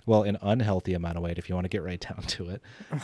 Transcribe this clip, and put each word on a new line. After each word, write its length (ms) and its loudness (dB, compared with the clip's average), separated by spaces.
Well, 200 6
an 180 2
unhealthy 500 2
amount 240 -2
of 60 -2
weight, 160 -2
if 100 -10
you 60 -2
wanna 160 -2
get 120 -2
right 180 -6
<laughs> 60 -10
down 200 -10
to 240 -6
it. 120 -8